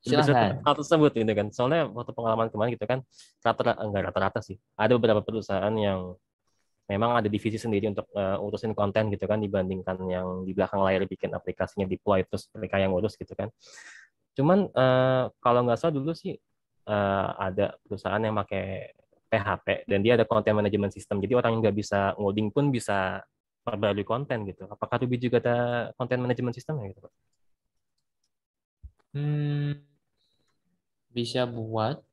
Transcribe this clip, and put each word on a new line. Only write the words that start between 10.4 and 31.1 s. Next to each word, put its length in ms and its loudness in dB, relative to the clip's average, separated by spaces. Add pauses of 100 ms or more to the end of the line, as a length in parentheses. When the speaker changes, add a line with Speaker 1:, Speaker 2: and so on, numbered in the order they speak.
Speaker 2:
di 100 -6
belakang 300 0
layar 240 2
bikin 240 -6
aplikasinya, 560 -4
deploy, 400 0
terus 260 -10
mereka 300 -2
yang 80 2
urus, 240 0
gitu 240 -14
kan. 100 -4 (880)
Cuman, 320 2
eh, 580 2 (140)
kalau 240 4
nggak 160 2
salah 160 0
dulu 180 -2
sih, 220 -8 (560)
eh, 380 2 (100)
ada 480 -2
perusahaan 340 -4
yang 220 0
pakai 500 -6 (380)
P 80 2
H 100 -2 (160)
P 240 -2
dan 160 2
dia 140 6
ada 100 4
content 300 2
management 340 0
system. 300 -6
Jadi 160 -2
orang 180 0
yang 80 -2
nggak 140 2
bisa 400 0
ngoding 340 0
pun 160 2
bisa 540 -2 (400)
perbarui 420 -2
konten, 460 -4
gitu. 180 -14
Apakah 320 -4
Ruby 160 -2
juga 240 0
ada 160 0 (400)
content 240 -2
management 380 -4
system 240 -8
ya, 100 -10
gitu, 140 -20
Pak? 80 -20 (2000)
Speaker 1:
Hmm, 640 -2 (1400)